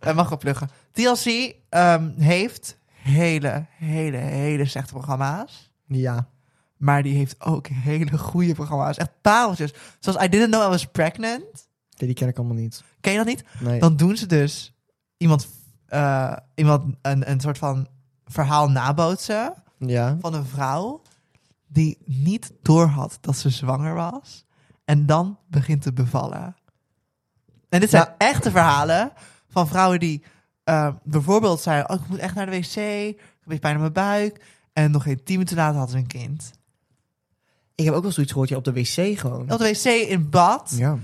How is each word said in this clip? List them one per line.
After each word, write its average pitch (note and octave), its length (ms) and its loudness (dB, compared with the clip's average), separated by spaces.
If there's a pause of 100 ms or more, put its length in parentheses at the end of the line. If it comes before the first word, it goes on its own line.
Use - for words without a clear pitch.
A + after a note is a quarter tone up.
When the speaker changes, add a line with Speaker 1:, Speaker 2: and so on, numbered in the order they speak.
Speaker 1:
Eh, D#3 140 -2
mag E3 140 2
wel D3 100 -4
pluggen. C#3 320 -4 (220)
T - 60 -8
L B3 140 4
C, A#3+ 420 -2 (140)
ehm, E3 500 4
heeft F3 600 0 (140)
hele, D3 720 0 (100)
hele, D#3 400 -4
hele C#3+ 480 -2
slechte C3+ 280 -6
programma's. C#3 800 -6 (160)
Speaker 2:
Ja. B2+ 420 -4 (480)
Speaker 1:
Maar C#3+ 260 2
die C#3 140 0
heeft C#3 240 -2
ook D#3+ 260 -2
hele D3+ 520 -2
goede F3 360 0
programma's. D3 420 -4
Echt - 140 -6 (100)
pareltjes. G3+ 520 2 (280)
Zoals F#3+ 240 0
I F#3 40 4
Didn't A3 240 4
Know A3 120 4
I G3 40 2
Was F3+ 180 0
Pregnant. A3+ 840 -4 (220)
Speaker 2:
Ja, - 160 -8
die B2+ 80 -2
ken B2+ 140 -2
ik B2 100 -4
allemaal A#2+ 180 -4
niet. A2+ 260 -8 (180)
Speaker 1:
Ken F#3+ 120 -2
je G#3 60 0
dat A3 80 0
niet? B3+ 180 -6 (140)
Speaker 2:
Nee. A#2+ 220 -2
Speaker 1:
Dan E3 160 6
doen F3 200 2
ze G#3+ 100 -6
dus D3 480 -2 (420)
iemand, D#3 320 2 (380)
eh, C#3 500 -2 (180)
iemand D3 480 2
een, C3+ 280 0
een C3+ 100 0
soort C#3+ 180 -4
van C3+ 280 -4 (380)
verhaal D3 460 2
nabootsen E3+ 840 0 (240)
Speaker 2:
Ja. B2 420 0
Speaker 1:
van E3+ 140 -6
een C#3+ 120 -4
vrouw C#3 560 -6 (680)
die D#3 360 0
niet D3+ 480 -2 (100)
doorhad D#3 580 4
dat C3+ 160 -2
ze - 140 0
zwanger C3 440 -4
was F3 500 -10 (400)
en D3 220 2
dan F3 320 0 (120)
begint D3 320 0
te C#3 100 -4
bevallen. C3 640 -4 (1120)
En F3+ 120 2
dit G#3 100 2
zijn F#3+ 160 8
Speaker 2:
Ja. - 120 -18
Speaker 1:
echte A3+ 320 2
verhalen E3 640 4 (360)
van F3 200 0
vrouwen F3+ 320 2
die, D#3 240 -2 (400)
eh, D3+ 240 2 (160)
bijvoorbeeld E3 560 2
zeiden: D3 300 0
"Oh, - 120 -2
ik D#3 60 -14
moet F#3 100 -6
echt F3+ 160 -6
naar G3 160 -4
de F#3 100 -4
W - 20 -4
C, - 140 -8
ik G#3 400 -6
heb - 20 -20
een - 260 -20
beetje D3+ 160 -6
pijn D3 140 0
in D3+ 60 0
mijn D#3 120 0
buik." G#3 520 -2 (280)
En D3+ 180 4
nog D3 120 2
geen C3+ 220 -4
tien F#3 120 -2
minuten F#3 200 -2
later D3+ 220 2
hadden B2 180 -4
ze C3 60 0
een B2 40 -2
kind. B2+ 440 -10 (1200)
Speaker 2:
Ik D#3+ 100 -2
heb D3+ 100 2
ook E3+ 80 0
wel G3 100 -4
zoiets D3 200 -2
gehoord, C3 180 0
ja, C3+ 60 -4
op B2+ 80 -8
de C#3 80 -2
W B2 100 -2
C G3 360 -2
gewoon. B2 340 -6
Speaker 1:
Op A3+ 60 -2
de A3+ 140 0
W - 0 - (100)
C, - 20 -6 (240)
in E3 220 0
bad. F3+ 440 4
Speaker 2:
Ja. B2+ 300 0